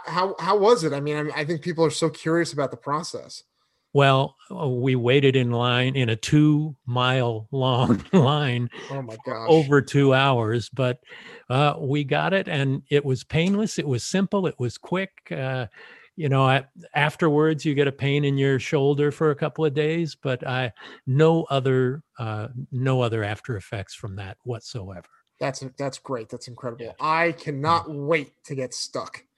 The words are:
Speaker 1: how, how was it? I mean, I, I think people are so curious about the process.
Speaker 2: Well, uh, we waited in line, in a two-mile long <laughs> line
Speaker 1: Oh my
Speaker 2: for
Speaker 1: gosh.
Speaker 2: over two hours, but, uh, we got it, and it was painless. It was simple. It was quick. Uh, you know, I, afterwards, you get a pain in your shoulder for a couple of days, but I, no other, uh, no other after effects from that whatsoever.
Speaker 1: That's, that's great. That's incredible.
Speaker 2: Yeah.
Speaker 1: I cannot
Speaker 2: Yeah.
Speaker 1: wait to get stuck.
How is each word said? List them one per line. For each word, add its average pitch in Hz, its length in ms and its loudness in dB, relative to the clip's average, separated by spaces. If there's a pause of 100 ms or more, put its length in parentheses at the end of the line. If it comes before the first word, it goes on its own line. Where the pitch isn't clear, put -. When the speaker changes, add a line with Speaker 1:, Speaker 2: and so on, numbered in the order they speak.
Speaker 1:
how, 185 340 -2
how 190 180 2
was 202 260 6
it? 151 100 0
I 139 60 -4
mean, 147 160 -2 (200)
I, 151 60 -2
I 151 40 -4
think 156 160 -4
people 165 240 0
are 151 60 2
so 160 180 0
curious 160 440 -2
about 139 180 -2
the 123 60 -14
process. - 680 -8 (500)
Speaker 2:
Well, 139 420 4 (140)
uh, 180 180 -6
we 127 280 0
waited 131 400 4
in 123 160 2
line, 123 440 0
in 127 140 0
a 113 60 0
two-mile 127 1400 0
long 127 560 0
<laughs> - 60 -2
line 135 580 2 (180)
Speaker 1:
Oh 139 140 -8
my 110 120 -12
Speaker 2:
for 113 60 -20 (120)
Speaker 1:
gosh. 113 160 -6
Speaker 2:
over 147 320 6
two 139 340 4
hours, 120 540 2
but, 127 340 -2 (480)
uh, 143 260 2
we 147 260 -2
got 151 300 0
it, 190 140 -2
and 139 420 -2
it 143 160 2
was 131 180 -2
painless. 190 540 0
It 180 100 -4
was 127 160 -2
simple. 190 440 0
It - 100 -4
was 123 220 -6
quick. 185 320 -6 (180)
Uh, 131 380 -6 (480)
you 151 140 -4
know, 135 140 4
I, 131 220 4 (300)
afterwards, 151 720 2
you 151 100 0
get 143 120 2
a 135 40 0
pain 139 340 -2
in 139 140 0
your 139 180 2
shoulder 143 540 0
for 156 180 0
a 147 60 0
couple 156 300 -4
of 139 100 -2
days, 156 400 -2
but 131 320 -6
I, 127 240 -2 (340)
no 160 460 4
other, 131 500 2 (160)
uh, 110 300 -6 (240)
no 131 300 0
other 113 220 0
after 107 340 -6
effects 95 360 -12
from 98 220 -12
that 95 300 -14
whatsoever. 98 640 -12 (320)
Speaker 1:
That's, 143 220 -6 (160)
that's 139 220 -6
great. 117 300 -8
That's - 180 -14
incredible. 120 380 -12
Speaker 2:
Yeah. 110 60 -12 (100)
Speaker 1:
I 160 320 0
cannot 160 560 -2
Speaker 2:
Yeah. 156 60 -10
Speaker 1:
wait 143 360 -2 (140)
to 147 100 -10
get 127 180 -6
stuck. - 500 -10 (140)